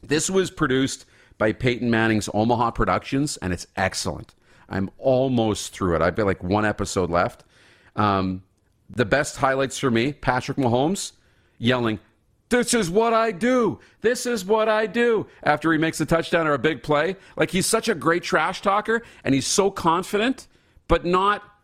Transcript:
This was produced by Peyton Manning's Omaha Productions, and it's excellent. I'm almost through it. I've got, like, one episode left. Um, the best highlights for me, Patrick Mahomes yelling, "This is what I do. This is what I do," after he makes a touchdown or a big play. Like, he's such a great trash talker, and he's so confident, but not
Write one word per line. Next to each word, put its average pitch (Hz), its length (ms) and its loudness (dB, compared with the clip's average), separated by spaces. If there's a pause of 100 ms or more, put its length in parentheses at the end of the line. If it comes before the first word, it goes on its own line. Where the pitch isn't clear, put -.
This 147 260 -2
was 190 220 0
produced 135 540 -2 (340)
by 110 140 2
Peyton 123 360 -2
Manning's 113 420 2
Omaha 117 400 2
Productions, 117 680 -2
and 90 140 -4
it's 87 140 -6 (100)
excellent. 92 600 -4 (320)
I'm 95 320 -4
almost 127 760 0
through 87 220 0
it. 78 80 2
I've 87 120 2
got, 107 120 0
like, 92 160 -2
one 104 220 2
episode 98 440 -2
left. 87 340 -2 (520)
Um, 95 480 0 (440)
the 120 180 -2
best 135 320 -2
highlights 135 420 -2
for 139 100 0
me, 120 240 0
Patrick 127 440 -4
Mahomes 135 560 0 (440)
yelling, 117 420 0 (500)
"This 240 240 2
is 214 160 2
what 226 240 2
I 226 180 2
do. 220 480 0 (220)
This 233 240 0
is 240 180 -2
what 220 240 2
I 220 180 0
do," 220 420 0 (140)
after 151 300 0
he 160 60 2
makes 160 240 0
a 156 40 0
touchdown 165 400 2
or 151 80 2
a 139 60 0
big 151 240 -2
play. 151 320 0 (220)
Like, 165 140 0
he's 185 140 0
such 226 220 0
a 220 80 0
great 170 260 0
trash 170 400 -2
talker, 214 400 0 (220)
and 135 100 2
he's 131 140 0
so 196 240 2
confident, 196 720 0 (440)
but 165 160 2
not 190 360 2 (220)